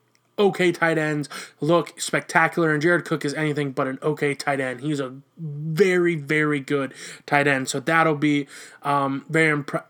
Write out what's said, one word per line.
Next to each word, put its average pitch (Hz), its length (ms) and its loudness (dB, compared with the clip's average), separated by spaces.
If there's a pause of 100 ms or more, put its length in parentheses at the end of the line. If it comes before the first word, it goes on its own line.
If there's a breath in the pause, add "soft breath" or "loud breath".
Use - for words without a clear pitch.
(380)
okay 185 340 4
tight 165 260 2
ends 151 300 -2 (320 loud breath)
look 156 400 2
spectacular, 160 720 0
and 151 100 0
Jared 170 220 2
Cook - 220 -4
is 139 80 -2
anything 147 400 -2
but 135 140 -2
an 131 140 -6
okay 147 320 -2
tight 135 280 -2
end. 127 180 -4
He's 143 220 -4
a 127 140 -8 (220)
very, 165 800 0
very 147 460 0
good 135 320 -4 (320 loud breath)
tight 143 200 2
end. 135 220 0
So 135 140 -4
that'll 160 340 2
be, 147 320 0 (340 loud breath)
um, 139 460 0
very 160 260 4
impre-, 147 360 -4